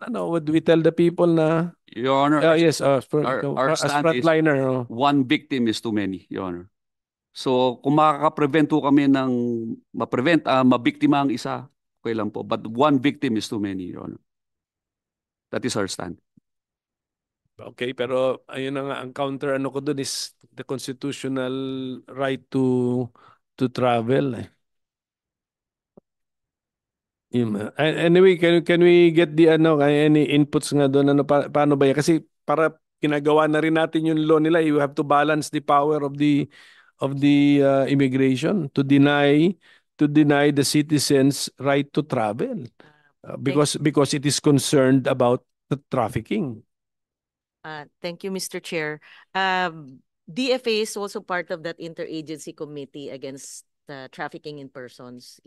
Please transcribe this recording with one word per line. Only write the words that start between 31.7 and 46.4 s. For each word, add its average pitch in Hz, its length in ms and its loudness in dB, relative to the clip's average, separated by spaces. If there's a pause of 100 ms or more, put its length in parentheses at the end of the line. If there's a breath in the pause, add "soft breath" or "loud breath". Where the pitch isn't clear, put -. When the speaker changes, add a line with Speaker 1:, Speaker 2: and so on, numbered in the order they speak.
Speaker 1:
ba 143 80 4
yan? 135 80 2
Kasi 151 320 0 (160)
para 151 320 -2 (240)
ginagawa 151 480 2
na 151 160 0
rin 160 160 0
natin 160 320 0
yung 156 160 0
law 156 160 4
nila, 160 160 2
you 151 240 0
have 139 160 -4
to 151 80 -2
balance 147 480 2
the 147 80 -4
power 147 400 0
of 143 160 -6
the, 147 320 0 (480 soft breath)
of 139 240 -4
the, 143 400 4
ah, 135 240 2
immigration 135 880 0
to 143 80 2
deny, 143 720 4 (400 soft breath)
to 147 160 0
deny 147 400 4
the 143 160 0
citizens 143 800 0 (160)
right 139 320 -2
to 151 80 -2
travel, 139 640 -6 (560 soft breath)
ah, - 160 -14
Speaker 3:
Okay. 127 80 -8
Speaker 1:
because, 143 320 0
because 143 320 0
it 143 160 -4
is 139 160 -2
concerned 135 640 4
about 127 400 0 (240)
the 139 160 -4
trafficking. 117 800 -6 (960)